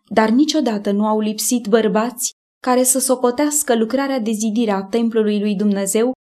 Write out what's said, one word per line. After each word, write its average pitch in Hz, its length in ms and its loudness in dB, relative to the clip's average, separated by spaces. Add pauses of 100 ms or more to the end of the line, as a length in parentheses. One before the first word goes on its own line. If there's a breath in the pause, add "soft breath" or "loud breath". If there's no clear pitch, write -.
dar 220 240 2
niciodată 240 640 2
nu 202 140 0
au 220 140 0
lipsit 220 480 -2
bărbați 214 640 0 (300)
care 254 220 2
să 254 160 0
socotească 254 760 0
lucrarea 262 440 -2
de 220 120 -2
zidire 220 400 0
a 196 120 -2
templului 220 560 0
lui 208 160 0
Dumnezeu 208 560 0 (260)